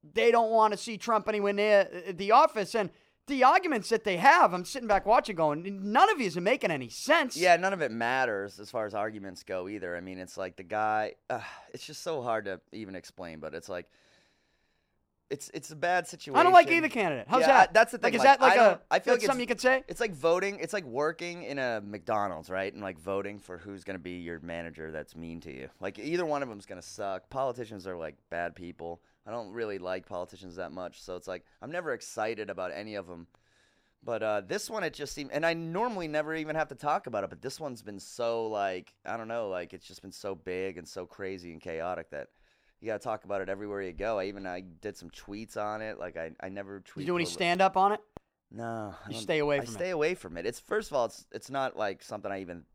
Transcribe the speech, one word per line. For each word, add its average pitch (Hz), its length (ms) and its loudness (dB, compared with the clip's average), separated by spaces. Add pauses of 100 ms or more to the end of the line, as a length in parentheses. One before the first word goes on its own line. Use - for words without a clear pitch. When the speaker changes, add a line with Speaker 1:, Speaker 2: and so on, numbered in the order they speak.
(120)
Speaker 1:
they 226 180 6
don't 233 200 4
wanna 220 260 6
see 220 220 -8
Trump 220 300 0
anywhere 208 240 0
near, 202 360 6 (200)
uh, 196 60 -8
the 196 180 -4
office. 247 420 6
And 208 160 0 (380)
the 254 160 2
arguments 311 440 4
that 226 160 0
they 185 140 0
have, 269 340 8
I'm 180 120 -4
sitting 247 220 -8
back 196 200 4
watching 226 300 4
going, 165 440 0 (120)
"None 339 180 8
of 381 80 2
these 185 180 -2
are 180 60 -2
making 214 280 2
any 131 200 -4
sense." 294 460 2
Speaker 2:
Yeah, 175 200 8
none 185 160 0
of 185 100 -4
it 131 80 0
matters 117 680 0
as 104 100 -14
far 113 160 -2
as 104 80 -8
arguments 101 480 -6
go 92 260 -4
either. 92 280 -6
I 87 40 -6
mean, 92 180 -10
it's 92 180 -12
like 95 200 -8
the 98 80 -16
guy, 107 500 0 (160)
uh, 117 100 -4 (320)
it's - 140 -14
just 151 160 -14
so 160 200 -4
hard 113 220 -2
to 95 160 -8 (120)
even 98 220 -12
explain, 85 460 -14
but 76 140 -8
it's 82 140 -12
like, 90 200 -8 (1400)
it's, - 240 -8
it's 156 200 -12
a 156 40 -14
bad 175 300 0
situation. 151 320 -2
Speaker 1:
I 330 60 8
don't 359 80 8
like 349 180 12
either 330 180 4
candidate. 160 400 -2
How's 240 120 4
Speaker 2:
Yeah, - 80 6
Speaker 1:
that? 247 220 10
Speaker 2:
I, - 20 -14
that's 226 180 8
the 247 80 -8
Speaker 1:
Like, - 140 2
Speaker 2:
thing. - 20 -2
Speaker 1:
is 233 100 0
Speaker 2:
Like, 269 140 10
Speaker 1:
that, - 20 -12
like, 262 120 8
Speaker 2:
I 196 40 8
don't, 226 180 10
Speaker 1:
a, - 60 -6 (120)
Speaker 2:
I - 80 4
feel 247 140 4
Speaker 1:
that's 240 100 2
Speaker 2:
like - 20 4
Speaker 1:
something 247 160 2
Speaker 2:
it's, 233 220 -2
Speaker 1:
you 254 80 6
could 262 100 2
say? - 60 -20
Speaker 2:
it's - 120 -10
like 226 120 -2
voting, 175 480 2
it's 156 120 -6
like 202 120 -4
working 165 580 -4
in 139 160 -6
a 120 260 -2
McDonald's, 101 640 -2
right? 95 240 -2
And, 92 80 -14
like, 95 200 -6
voting 98 400 -4
for 90 180 -14
who's 98 240 -14
gonna 95 160 -8
be 90 200 -10
your 85 200 -8
manager 82 540 -10
that's 78 240 -10
mean 82 240 -12
to 80 120 -14
you. 65 160 -14 (120)
Like, 101 180 -8
either 160 260 -4
one 147 200 -2
of 127 40 -10
them's 101 180 -14
gonna 90 140 -14
suck. 98 480 -8
Politicians 117 600 -6
are, 92 80 -8
like, 78 180 -8 (160)
bad 85 240 -4
people. 85 460 -12 (260)
I 104 60 -16
don't 113 200 -10
really 107 260 -6
like 90 280 -6
politicians 90 500 -10
that 87 160 -8
much, 87 300 -12
so 92 140 -10
it's 90 120 -12
like, 90 160 -10 (160)
I'm 135 120 -14
never 170 200 -6
excited 110 560 -6
about 92 240 -6
any 104 220 -10
of 95 160 -8
'em. 85 160 -14 (760)
But, 113 200 -4
uh, 107 200 0
this 175 280 -8
one, 220 140 -4
it 156 100 -4
just 143 200 -10
seemed, 147 180 -10
and 151 120 -2
I 165 100 2
normally 175 520 -4
never 151 280 -2
even 156 200 -6
have 156 140 0
to 135 80 -14
talk 151 320 -2
about 107 160 -2
it, 92 60 -8
but - 120 -18
this 131 160 -10
one's 127 240 -10
been 101 160 -14
so, 117 480 -4
like, 98 480 -4 (100)
I 107 120 -6
don't 113 100 -8
know, 113 220 -4
like, 90 260 -6
it's 90 120 -20
just - 140 -20
been 95 120 -16
so 98 240 -8
big 92 420 -6
and 85 80 -14
so 90 200 -12
crazy 95 460 -10
and 80 80 -16
chaotic 85 500 -6
that 71 180 -10 (520)
you 107 60 -12
gotta 110 160 -4
talk 110 220 -6
about 98 160 -4
it 92 80 -6
everywhere 98 340 -6
you 92 100 -6
go. 98 280 -2
I 92 60 -2
even, 98 200 -10
I 90 140 -8
did 92 360 -12
some 82 140 -18
tweets 104 460 -14
on 107 260 -4
it. 107 160 -8
Like, 85 180 -10
I, 82 240 -6
I 95 100 -10
never 98 300 -10
tweet - 260 -12
Speaker 1:
You 175 80 0
do - 20 0
any 170 80 0
Speaker 2:
politi- - 40 -4
Speaker 1:
stand-up 185 480 2
on 196 160 6
it? 208 80 -2 (520)
Speaker 2:
No, 113 420 -8 (100)
I 110 40 -16
Speaker 1:
You 104 60 -10
Speaker 2:
don't, 113 80 -8
Speaker 1:
stay 156 180 -2
away 147 160 2
Speaker 2:
I 143 80 0
Speaker 1:
from 117 100 -10
it. 107 40 -10
Speaker 2:
stay - 120 -4
away 165 240 0
from 87 220 -12
it. 87 100 -6
It's, - 140 -6
first - 320 -4
of 143 40 -2
all, 120 100 4
it's, - 260 -12
it's 107 180 -12
not, 135 260 -4
like, 101 240 -2
something 104 300 -10
I 98 120 -6
even 87 220 -12 (100)